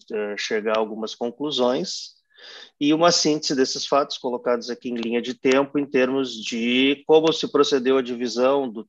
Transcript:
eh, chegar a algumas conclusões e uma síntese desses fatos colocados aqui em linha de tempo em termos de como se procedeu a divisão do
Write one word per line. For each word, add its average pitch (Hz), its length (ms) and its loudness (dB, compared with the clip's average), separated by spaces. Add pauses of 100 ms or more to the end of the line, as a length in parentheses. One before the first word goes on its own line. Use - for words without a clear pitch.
(120)
eh, 104 260 -4
chegar 110 400 -2
a - 20 2
algumas 110 360 -6
conclusões 127 960 -4 (680)
e 147 140 4
uma 170 180 4
síntese 151 440 0
desses - 320 0
fatos 147 320 0
colocados 120 500 -2
aqui 120 200 -10
em 120 60 -6
linha 117 280 -2
de 123 100 -6
tempo 139 460 2
em 143 80 -2
termos 127 480 0
de 123 720 0
como 156 260 6
se - 180 -4
procedeu 135 460 2
a 131 60 2
divisão 123 640 0
do 107 200 -12